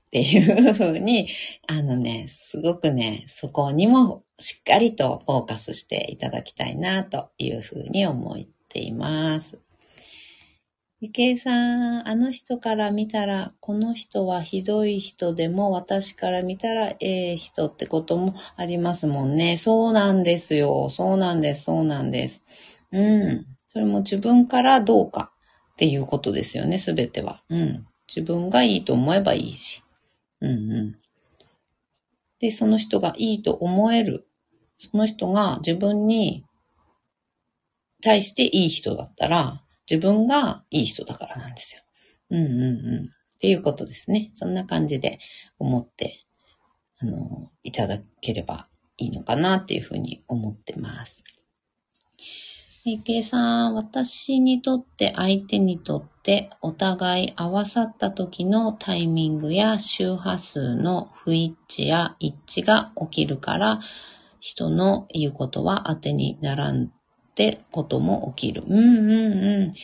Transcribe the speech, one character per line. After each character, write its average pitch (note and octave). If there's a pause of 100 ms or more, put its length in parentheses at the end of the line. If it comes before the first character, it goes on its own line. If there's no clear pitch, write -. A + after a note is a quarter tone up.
(120)
て B2
い F#3+
う G#3
ふ G3+
う E3
に、 G#3 (380)
あ D#3
の C3
ね、 A#2
す -
ご E3+
く D#3+
ね、 A#2
そ -
こ C#3+
に E3
も A#3+ (160)
し -
っ -
か G3
り A3
と C3
フ C3+
ォ A#2+
ー -
カ A2
ス -
し -
て -
い B2+
た -
だ -
き -
た -
い B2+
な F#3
と -
い C3
う A2+
ふ -
う -
に G3
思 C#3
っ - (320)
て -
い -
ま D#3
す。 - (1400)
ゆ G#3+
け B3
い B3
さ B3+
ん、 A#3+
あ A3
の A#3+
人 B3
か A3+
ら G#3
見 G#3+
た G#3+
ら、 G3
こ -
の A3+
人 G3
は F3+
ひ F#3+
ど G#3
い G#3
人 G#3
で E3+
も、 G3
私 G3
か F#3
ら F3+
見 F#3
た A3+
ら A3
え F#3
え F3
人 -
っ -
て -
こ D#3+
と E3
も F#3 (200)
あ F3+
り F3
ま F3
す D#3+
も C#3
ん C#3
ね。 E3+
そ A3+
う A3
な G3+
ん F#3+
で F3
す E3
よ。 C#3
そ F#3
う -
な F3+
ん D#3+
で D3
す。 -
そ E3
う -
な C#3+
ん C3
で C3
す。 - (480)
う F#3+
ん。 G#3 (180)
そ -
れ G#3+
も G3+
自 G3
分 A#3+
か B3
ら B3
ど G#3
う -
か - (420)
っ -
て D#3+
い C#3
う C#3
こ -
と -
で -
す -
よ -
ね、 F3
す F#3
べ -
て -
は。 -
う E3
ん。 D#3 (200)
自 -
分 F3
が B2+
い G#2
い -
と C3+
思 C3+
え G3+
ば G3
い -
い -
し。 - (580)
う -
ん A2
う A2+
ん。 G#2+ (1400)
で、 A3+
そ A3
の G#3+
人 G#3+
が F3+
い A3
い G#3+
と G#3
思 F#3+
え A#3
る。 - (500)
そ -
の G#3+
人 G3
が F#3+
自 E3
分 G#3
に A3 (1600)
対 G#3+
し -
て B3+
い F#3+
い D#3+
人 -
だ -
っ -
た -
ら、 C#3 (280)
自 D#3+
分 G#3
が C4+
い -
い -
人 -
だ -
か -
ら -
な B2+
ん B2
で -
す -
よ。 - (480)
う E3+
ん D#3+
う -
ん B2+
う A#2+
ん。 C#3+
っ -
て G3
い F#3+
う -
こ -
と -
で -
す -
ね。 G#3+
そ -
ん F3+
な F#3
感 E3
じ C#3
で - (400)
思 B2+
っ A#2+
て、 - (760)
あ A#2+
の、 - (120)
い A2+
た G#2+
だ G2+ (220)
け A#2
れ G#2
ば - (280)
い A#2+
い -
の -
か A#2
な F#3
っ F#3+
て -
い -
う -
ふ -
う -
に -
思 A2
っ G#2+
て -
ま A2+
す。 - (1600)
ゆ A3
け A#3
い A3
さ A#3
ん、 A3+
私 B3+
に B3+
と C4
っ B3+
て、 -
相 G3
手 G3+
に F#3
と D3+
っ C#3+ (200)
て、 G3+ (120)
お D#3+
互 F#3
い -
合 E3+
わ G3+
さ A3+
っ A3
た G3
時 F3+
の A3
タ G3
イ E3+
ミ E3
ン D#3
グ D#3
や G#3+
周 F#3
波 F#3
数 C3
の E3+
不 E3
一 E3 (120)
致 -
や E3
一 -
致 -
が -
起 D#3+
き D3+
る D3
か -
ら、 G#3+ (580)
人 -
の F#3
言 D3+
う -
こ C3
と -
は F#3
当 D#3+
て D3
に C#3
な C#3
ら C#3
ん - (400)
っ -
て -
こ D3+
と -
も G2
起 -
き -
る。 -
う F#3+
ん G#3+
う A3+
ん G#3+
う G3+
ん。 E3+ (100)